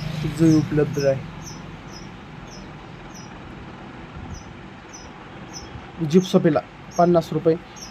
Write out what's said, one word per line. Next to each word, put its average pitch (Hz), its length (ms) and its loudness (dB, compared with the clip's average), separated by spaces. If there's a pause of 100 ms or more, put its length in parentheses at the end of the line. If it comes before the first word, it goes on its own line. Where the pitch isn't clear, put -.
(380)
जुई 160 180 10
उपलब्ध 147 480 4
आहे. 135 240 4 (4000)
जिप्सोफिला 180 540 6 (380)
पन्नास 175 340 6
रुपये 160 220 4 (360)